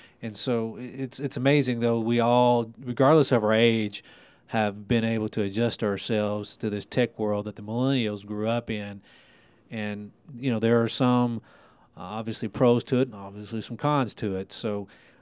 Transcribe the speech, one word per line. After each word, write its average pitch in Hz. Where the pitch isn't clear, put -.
And 110
so 113
i-, 117
it's, 127
it's 143
amazing, 127
though, 117
we 117
all, 120
regardless 135
of 117
our 107
age, 113
have 104
been 113
able 113
to 107
adjust 104
ourselves 104
to 113
this 101
tech -
world 104
that 104
the 107
millennials 113
grew 104
up 117
in. 101
And, 104
you 127
know, 110
there 117
are 117
some, 123
uh, 92
obviously 107
pros 120
to 127
it 131
and 107
obviously 101
some 113
cons 143
to 98
it. 95
So 104